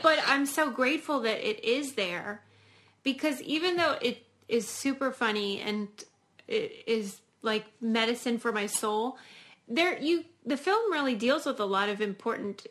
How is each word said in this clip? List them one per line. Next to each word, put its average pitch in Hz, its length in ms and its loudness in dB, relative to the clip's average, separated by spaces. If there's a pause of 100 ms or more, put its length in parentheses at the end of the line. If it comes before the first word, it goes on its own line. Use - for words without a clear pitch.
But 311 240 6
I'm 277 180 4
so 302 240 2
grateful 262 520 0
that 220 180 0 (100)
it 214 140 -4
is 269 300 0
there 190 500 -4 (600)
because 269 400 0
even 349 340 0
though 320 240 2
it - 240 -4 (240)
is 226 180 0
super 269 440 -2
funny 208 500 -2
and 208 260 -4 (600)
it - 360 -4
is, 220 360 -2 (200)
like, 214 240 0 (160)
medicine 233 580 2
for 233 120 0
my 208 140 0
soul, 220 520 -2 (520)
there 320 300 2
you, 320 260 0 (200)
the 262 120 0
film 427 340 2
really 277 240 0
deals 254 300 2
with 262 160 -2
a 208 40 0
lot 196 220 2
of 208 140 -2
important 208 680 -4